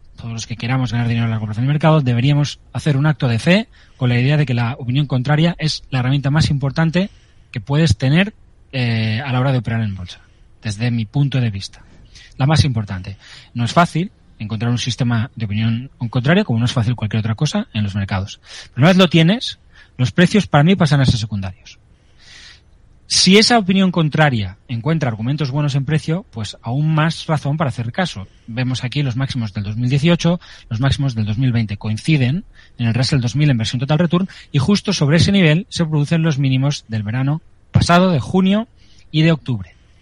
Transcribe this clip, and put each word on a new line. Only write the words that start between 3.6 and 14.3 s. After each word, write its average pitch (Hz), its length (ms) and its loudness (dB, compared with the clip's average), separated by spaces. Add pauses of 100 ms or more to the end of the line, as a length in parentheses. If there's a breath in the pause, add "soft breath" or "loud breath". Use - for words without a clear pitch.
con 123 140 0
la 120 100 2
idea 139 160 2
de 151 80 2
que 127 80 -2
la 113 220 -2
opinión 131 320 -2
contraria 147 520 0
es - 300 -4
la 131 120 -2
herramienta 135 300 0
más 151 200 2
importante 160 580 0 (420 soft breath)
que 107 120 -10
puedes 147 340 2
tener, 170 380 2 (380)
eh, 113 520 -2
a 131 80 -6
la 127 80 0
hora 135 120 0
de 131 60 0
operar 113 220 -2
en 104 140 -4
bolsa, 90 260 -14 (400)
desde 110 300 -4
mi 113 160 -2
punto 139 340 0
de 120 80 0
vista. 98 340 -10 (560 loud breath)
La 131 80 2
más 151 180 4
importante. 101 540 -6 (340 loud breath)
No 120 100 -6
es 117 120 -4
fácil 170 360 2 (280)